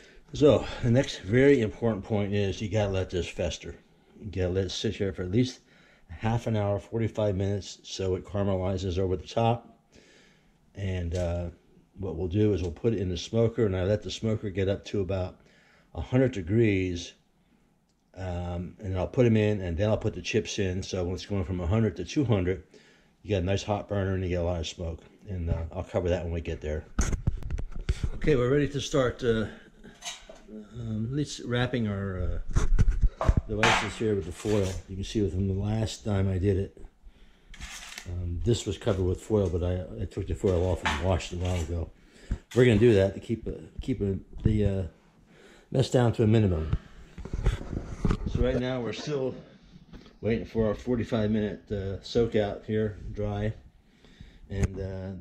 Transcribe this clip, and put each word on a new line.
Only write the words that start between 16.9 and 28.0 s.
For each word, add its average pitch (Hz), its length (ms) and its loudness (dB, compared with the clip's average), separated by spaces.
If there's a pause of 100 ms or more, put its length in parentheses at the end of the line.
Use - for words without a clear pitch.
um, 90 640 -6
and 92 180 -4
I'll 87 100 0
put 123 180 4
'em 110 120 6
in, 104 240 2
and 85 160 -2
then 104 120 2
I'll 104 80 2
put - 180 -4
the 90 60 -8
chips - 380 -2
in. 92 240 -2
So 90 220 -4
when 90 80 -2
it's 87 120 -8
going 98 200 -2
from 90 160 -4
a 85 60 -2
hundred 107 300 2
to 90 80 -8
two 147 200 0
hundred, 95 380 2 (580)
you - 80 -12
got 98 140 2
a - 20 -2
nice 98 180 0
hot 101 240 -2
burner, 98 280 0
and 92 80 -2
you 90 60 -2
get 87 120 0
a - 20 -2
lot 87 160 -2
of 82 80 -6
smoke. 82 340 -8 (280)
And, 87 200 -4
uh, 82 220 -2
I'll 92 120 -8
cover 90 260 -2
that 87 140 0
when 85 100 -4
we 85 80 -2
get 80 180 -6
there. 76 260 -6 (1300)